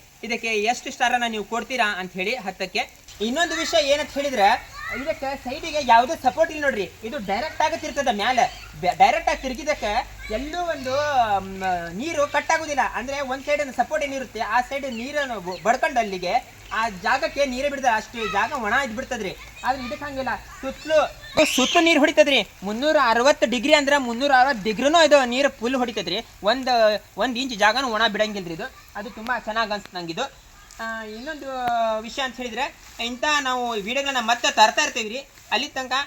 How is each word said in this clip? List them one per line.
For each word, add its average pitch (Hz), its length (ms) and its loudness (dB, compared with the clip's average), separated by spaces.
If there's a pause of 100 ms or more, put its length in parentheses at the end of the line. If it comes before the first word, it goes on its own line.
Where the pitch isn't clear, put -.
(240)
ಇದಕ್ಕೆ 226 240 -6
ಎಷ್ಟು 226 440 -2
ಸ್ಟಾರನ್ನ 247 360 0
ನೀವು 214 160 -6
ಕೊಡ್ತೀರಾ 233 420 -2
ಅಂತ 185 280 -4
ಹೇಳಿ 190 220 -4
ಹತ್ತಕ್ಕೆ. 196 680 -8 (180)
ಇನ್ನೊಂದು 320 340 0
ವಿಷಯ 320 340 0
ಏನಂತ 294 240 2
ಹೇಳಿದ್ರೆ 254 600 2 (300)
ಇದಕ್ಕೆ 277 320 -4
ಸೈಡಿಗೆ 302 500 -6
ಯಾವುದೇ 233 300 6
ಸಪೋರ್ಟ್ 311 360 2
ಇಲ್ಲ 302 100 -6
ನೋಡ್ರಿ, 214 280 0 (140)
ಇದು 233 140 -8
ಡೈರೆಕ್ಟ್ 214 440 -4
ಆಗಿ 311 160 0
ತಿರ್ತದೆ 277 340 -2
ಮ್ಯಾಲೆ, 214 500 0 (200)
ಬೆ-, 175 160 0
ಡೈರೆಕ್ಟ್ 330 320 6
ಆಗಿ 302 120 -2
ತಿರುಗಿದಕ್ಕೆ 254 680 -2 (260)
ಎಲ್ಲೂ 302 280 -4
ಒಂದು, 285 300 -4 (480)
ಮ್, 190 240 -10 (300)
ನೀರು 285 340 -2
ಕಟ್ 294 240 -2
ಆಗೋದಿಲ್ಲ. 311 280 -2 (140)
ಅಂದ್ರೆ 269 280 -6
ಒಂದ್ 262 240 -6
ಸೈಡ್ 294 300 -2
ಸಪೋರ್ಟ್ 302 300 -2
ಏನಿರುತ್ತೆ 269 340 -8
ಆ 226 220 0
ಸೈಡ್ 269 320 -6
ನೀರನ್ನು 254 460 -4
ಬ-, 175 220 -8
ಬಡ್ಕೊಂಡು 254 380 2
ಅಲ್ಲಿಗೆ 190 640 -4 (100)
ಆ 226 160 0
ಜಾಗಕ್ಕೆ 247 560 0
ನೀರೇ 262 240 -2
ಬಿಡ್ತಾರೆ, 262 260 0
ಅಷ್ಟು 220 360 -4
ಜಾಗ 208 200 0
ಒಣ 233 220 -2
ಇದ್ 254 220 0
ಬಿಡ್ತದ್ರಿ. 214 400 -6 (280)
ಆದ್ರೆ 254 200 -2
ಇದಕ್ಕೆ 285 220 -8
ಹಂಗಿಲ್ಲ, 262 300 -4
ಸುತ್ತಲೂ, 269 720 -2 (380)
ಸುತ್ತಲೂ 262 380 4
ನೀರು 330 160 6
ಹೊಡಿತದ್ರಿ. 294 440 6 (200)
ಮುನ್ನೂರ 240 400 0
ಅರವತ್ತು 247 460 4
ಡಿಗ್ರಿ 247 240 2
ಅಂದ್ರೆ 285 240 4
ಮುನ್ನೂರ 254 420 0
ಅರವತ್ತು 254 240 4
ಡಿಗ್ರಿನೂ 269 440 4
ಇದು 285 180 8
ನೀರು 254 240 2
ಫುಲ್ 247 260 -4
ಹೊಡಿತದ್ರಿ. 214 420 -2 (260)
ಒಂದ್, 226 600 2 (140)
ಒಂದ್ 226 200 0
ಇಂಚ್ 247 220 -4
ಜಾಗನೂ 214 280 4
ಒಣ 226 200 2
ಬಿಡಂಗಿಲ್ರಿ 202 460 -2
ಇದು, 214 220 -8 (200)
ಅದು 208 140 -10
ತುಂಬಾ 233 300 -6
ಚೆನ್ನಾಗ್ 220 320 -2
ಅನ್ಸ್ತು 202 260 -8
ನಂಗಿದು. 175 460 -8 (360)
ಆ, 226 240 -8
ಇನ್ನೊಂದು 262 420 -12 (560)
ವಿಷಯ 233 200 -8
ಅಂತ 254 160 -6
ಹೇಳಿದ್ರೆ 247 380 -6 (300)
ಇಂಥ 247 180 -6 (180)
ನಾವು 254 300 -2
ವಿಡಿಯೋಗಳನ್ನ 254 480 -2
ಮತ್ತೆ 240 320 0
ತರ್ತಾ 233 300 6
ಇರ್ತೀವಿ 254 280 -2
ರೀ. 214 180 -10 (240)
ಅಲ್ಲಿ 240 160 0
ತನಕ 262 240 -6 (160)